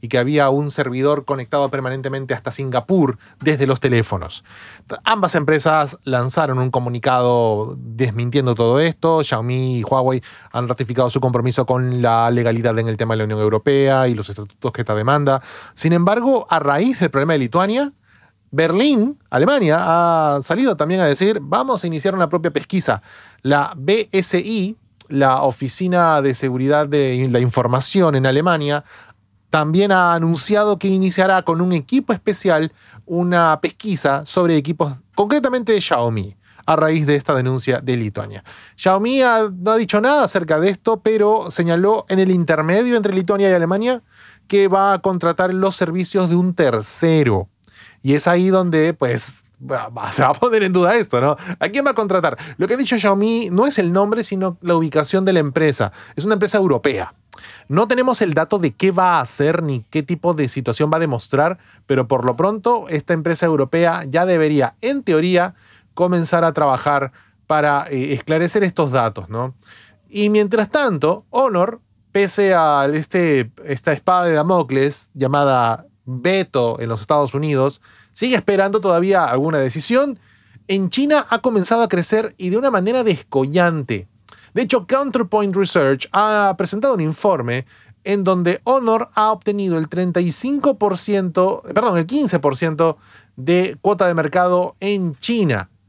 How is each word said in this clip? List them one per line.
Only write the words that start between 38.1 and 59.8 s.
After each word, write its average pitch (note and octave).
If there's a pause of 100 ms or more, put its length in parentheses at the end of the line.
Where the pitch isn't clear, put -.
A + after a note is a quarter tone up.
Xiaomi A3
ha, A3+
no F#3
ha A3+
dicho G#3
nada C4+
acerca E3
de F3+
esto, G#3+
pero G#3+
señaló F3
en F#3+
el F#3+
intermedio F3
entre G3+
Lituania G3
y F#3
Alemania G3+ (440)
que G3
va G3
a F#3+
contratar F3+
los F#3+
servicios F3+
de F3
un F3+
tercero. B2+ (540)
Y C3+
es D3
ahí F3+
donde, E3+
pues, - (140)
va, C3
va, A#2
se -
va C3
a D3
poner A3+
en F#3
duda F3+
esto, B2+
¿no? C#3+ (200)
¿A E3
quién C#4
va C4+
a -
contratar? F#3 (220)
Lo F3
que A3
ha -
dicho B3+
Xiaomi G#3
no G3+
es C#4
el F3
nombre, G3+
sino F#3
la F3
ubicación D#3+
de F#3+
la F3
empresa. C#3+ (260)
Es D3+
una G#3+
empresa G#3
europea. C3+ (540)
No F#3+
tenemos B3
el E3+
dato D#3+
de E3
qué F#3+
va F3+
a -
hacer D#3
ni C3+